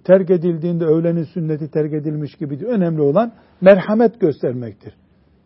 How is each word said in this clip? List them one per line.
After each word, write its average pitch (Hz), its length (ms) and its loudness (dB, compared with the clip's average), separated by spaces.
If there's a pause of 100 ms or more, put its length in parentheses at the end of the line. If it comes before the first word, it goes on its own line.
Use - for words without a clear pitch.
terk 185 260 4
edildiğinde 170 540 -2
öğlenin 165 400 0
sünneti 156 460 -6
terk 151 220 -4
edilmiş 151 420 -6
gibi 143 260 -10
değil. 220 100 -6
Önemli 170 300 0
olan 175 320 0 (280)
merhamet 208 600 4
göstermektir. 123 720 -4 (520)